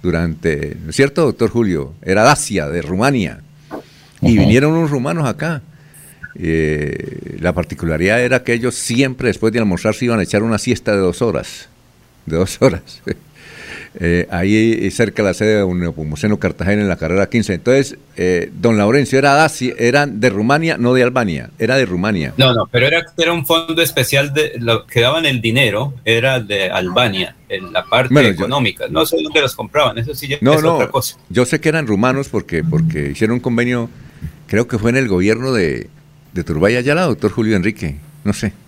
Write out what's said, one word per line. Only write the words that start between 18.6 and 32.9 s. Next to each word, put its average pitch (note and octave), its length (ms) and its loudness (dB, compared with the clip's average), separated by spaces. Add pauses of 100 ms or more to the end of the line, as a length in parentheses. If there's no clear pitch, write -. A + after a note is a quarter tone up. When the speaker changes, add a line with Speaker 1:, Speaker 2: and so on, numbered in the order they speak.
Speaker 1:
Laurencio B2+ 420 2
era C#3 140 4
Dacia, D3 460 0
eran A#2+ 420 0
de B2 80 4
Rumania, C3+ 480 0
no A#2+ 160 2
de B2+ 100 4
Albania, A2 460 0 (100)
era B2 200 2
de B2+ 80 2
Rumania. F2+ 500 -2
Speaker 3:
No, C3 160 4
no, A2 180 0
pero B2 180 2
era, E3 120 0 (160)
era E3 160 0
un E3 140 -4
fondo E3 340 0
especial C#3 540 0
de D3+ 240 0
lo A#2 280 -2
que - 140 0
daban D3+ 240 2
el C3 160 0
dinero, A#2 540 0 (100)
era A#2+ 360 2
de G2 280 -2
Albania, F#2 680 -2 (120)
en F#2+ 240 -10
la F#2 140 -4
parte B2 260 2
Speaker 1:
Bueno, C3+ 160 6
yo F#2+ 60 2
Speaker 3:
económica. G2+ 560 -2
No D#3 160 0
sé E3 160 -2
dónde D#3 180 0
los C3 160 -2
compraban, A2+ 400 -2
eso B2+ 180 -6
sí C#3 140 -12
ya C#3+ 140 -4
Speaker 1:
No, C3+ 140 4
Speaker 3:
es D3+ 60 2
Speaker 1:
no, E3 120 2
Speaker 3:
otra B2+ 160 0
cosa. - 260 -4 (140)
Speaker 1:
yo A#2+ 160 2
sé D3+ 160 -2
que D#3+ 80 2
eran D#3 160 -2
rumanos B2+ 420 0
porque, E2+ 340 -4
porque D#2+ 500 0